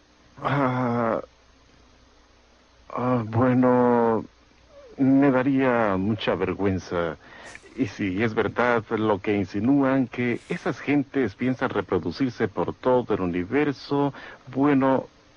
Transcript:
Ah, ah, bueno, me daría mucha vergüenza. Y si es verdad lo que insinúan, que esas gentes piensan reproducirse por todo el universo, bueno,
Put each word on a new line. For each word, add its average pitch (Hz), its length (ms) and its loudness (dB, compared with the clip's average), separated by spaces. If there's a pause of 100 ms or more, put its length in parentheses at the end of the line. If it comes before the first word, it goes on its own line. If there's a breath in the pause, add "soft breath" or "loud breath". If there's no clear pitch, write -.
(440)
Ah, 127 800 0 (1700)
ah, 123 320 -2
bueno, 123 1000 2 (720)
me 139 340 6
daría 127 640 2
mucha 104 380 0
vergüenza. 87 840 -2 (580 loud breath)
Y 117 120 -2
si 101 340 -4
es 117 120 0
verdad 113 560 0
lo 107 320 0
que 104 140 0
insinúan, 131 720 0
que 123 420 -4
esas 175 300 -6
gentes 135 560 -2
piensan 127 340 -2
reproducirse 101 800 -2
por 82 240 -4
todo 123 400 0
el 92 80 -2
universo, 135 920 -2 (400 loud breath)
bueno, 135 540 2 (300)